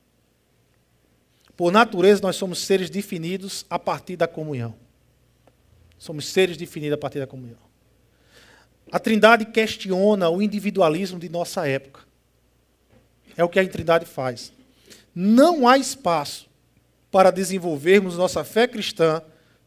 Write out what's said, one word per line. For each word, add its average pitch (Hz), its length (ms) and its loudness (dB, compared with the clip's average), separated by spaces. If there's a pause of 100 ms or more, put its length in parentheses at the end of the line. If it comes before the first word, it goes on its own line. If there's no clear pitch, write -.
(1600)
Por 175 160 0
natureza, 208 480 4
nós 190 160 -2
somos 180 220 -6
seres 185 320 -2
definidos 185 800 -10
a 175 80 -4
partir 190 380 -8
da 165 120 0
comunhão. 143 460 -8 (1200)
Somos 151 320 -12
seres 180 280 0
definidos 151 380 -8
a 143 40 -4
partir 143 220 -8
da 131 60 -8
comunhão. 123 380 -20 (1300)
A 180 80 -4
Trindade 220 480 4
questiona 196 840 0
o 175 120 0
individualismo 185 760 -2
de 170 100 -12
nossa 170 380 -6
época. 135 360 -6 (1300)
É 165 60 0
o 170 60 2
que 185 100 -2
a 185 100 2
Trindade 170 380 0
faz. 127 460 -8 (600)
Não 247 520 4
há 254 100 8
espaço - 720 -4 (640)
para 190 200 6
desenvolvermos 180 840 0
nossa 175 280 -2
fé 226 220 2
cristã 165 560 -2 (440)